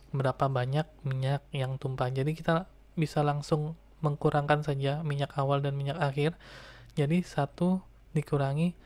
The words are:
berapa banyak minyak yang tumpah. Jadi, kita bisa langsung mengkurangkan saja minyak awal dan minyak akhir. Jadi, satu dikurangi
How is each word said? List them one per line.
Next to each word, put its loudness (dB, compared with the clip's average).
berapa 2
banyak 0
minyak -2
yang -2
tumpah. -2
Jadi, 0
kita -2
bisa 0
langsung 0
mengkurangkan 2
saja -2
minyak -2
awal 2
dan -2
minyak -4
akhir. 0
Jadi, 2
satu 0
dikurangi 0